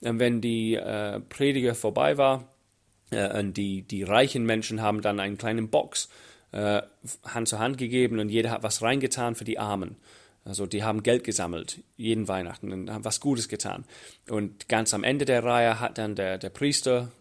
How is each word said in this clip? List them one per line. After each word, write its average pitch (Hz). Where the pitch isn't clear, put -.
äh, 117
wenn 120
die, 113
äh, 104
Prediger 127
vorbei 127
war. 135
Äh, 104
und 101
die, 98
die 98
reichen 120
Menschen 110
haben 107
dann 101
einen 98
kleinen 113
Box, -
äh, 104
Hand 117
zu 107
Hand 127
gegeben 123
und 107
jeder 113
hat 113
was 107
reingetan 123
für -
die 110
Armen. 101
Also 98
die 104
haben 107
Geld 120
gesammelt, 87
jeden 110
Weihnachten, 92
und 95
haben 107
was 107
Gutes 127
getan. 101
Und 104
ganz 110
am 104
Ende 139
der 123
Reihe 117
hat 117
dann 107
der, 95
der 95
Priester, 127